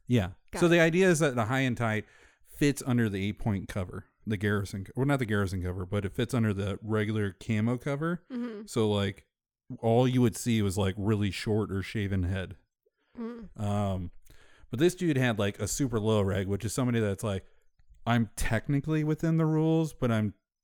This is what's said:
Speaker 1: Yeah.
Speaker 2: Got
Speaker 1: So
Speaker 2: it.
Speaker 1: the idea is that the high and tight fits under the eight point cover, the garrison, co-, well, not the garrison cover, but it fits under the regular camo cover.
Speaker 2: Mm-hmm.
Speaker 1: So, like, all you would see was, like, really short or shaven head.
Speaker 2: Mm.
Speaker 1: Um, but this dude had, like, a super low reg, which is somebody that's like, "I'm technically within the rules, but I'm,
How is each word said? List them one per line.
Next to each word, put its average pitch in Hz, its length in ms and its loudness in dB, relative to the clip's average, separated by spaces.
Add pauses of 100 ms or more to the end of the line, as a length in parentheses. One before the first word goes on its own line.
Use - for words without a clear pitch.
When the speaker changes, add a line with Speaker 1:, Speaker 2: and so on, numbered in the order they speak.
Speaker 1:
Yeah. 104 240 2 (200)
Speaker 2:
Got 190 80 -6
Speaker 1:
So 175 60 4
Speaker 2:
it. 170 40 6
Speaker 1:
the 170 120 6
idea 175 280 6
is 160 100 4
that 143 160 2
the 117 100 2
high 131 160 0
and 127 160 0
tight 107 260 0 (540)
fits 143 280 2
under 120 220 2
the 98 220 -2
eight - 100 -6
point 98 300 -4
cover, 90 360 -8 (220)
the 110 100 -2
garrison, 98 460 -2
co-, - 140 -16
well, 131 100 0
not 143 120 2
the 120 60 -2
garrison 101 380 0
cover, 90 220 -4
but 98 180 -2
it - 100 -4
fits 120 200 -4
under 110 200 2
the 98 300 -4
regular 107 500 -2 (100)
camo 117 340 0
cover. 156 440 -4 (100)
Speaker 2:
Mm-hmm. 240 360 -8
Speaker 1:
So, 110 240 0
like, 101 340 -2 (540)
all 117 260 4
you 127 160 4
would 120 140 4
see 113 260 0
was, 98 160 0
like, 95 200 0
really 101 340 0
short 107 400 -2
or 95 100 -2
shaven 98 420 -2
head. 92 320 -4 (640)
Speaker 2:
Mm. 233 400 -12
Speaker 1:
Um, 101 520 -2 (580)
but 117 120 -6
this 175 140 4
dude 160 220 0
had, 120 220 2
like, 101 200 0
a 104 80 -4
super 117 320 -2
low 107 220 2
reg, 98 260 0
which 98 180 -4
is 101 80 -4
somebody 123 260 0
that's 101 240 -2
like, 98 220 -4 (600)
"I'm 117 300 2
technically 143 680 0
within 160 340 0
the 160 80 4
rules, 160 480 2
but 120 180 0
I'm, 107 220 0 (300)